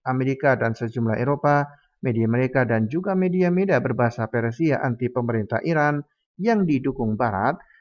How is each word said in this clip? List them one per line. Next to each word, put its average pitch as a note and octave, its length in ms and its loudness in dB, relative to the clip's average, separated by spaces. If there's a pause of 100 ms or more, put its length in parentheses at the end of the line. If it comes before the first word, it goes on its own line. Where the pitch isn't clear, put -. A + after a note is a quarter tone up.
Amerika C3 480 0
dan A2+ 240 -2
sejumlah A2+ 400 -2
Eropa, C#3+ 480 0 (320)
media A2+ 320 0
mereka B2+ 320 2
dan A2 240 0
juga F#3 320 -2
media-media F3+ 640 2
berbahasa A#2 480 -2
Persia A#2+ 480 0
anti B2+ 320 -2
pemerintah A2+ 560 -2
Iran D3 320 2 (380)
yang G3+ 320 2
didukung B2 480 0
Barat A2+ 400 0 (240)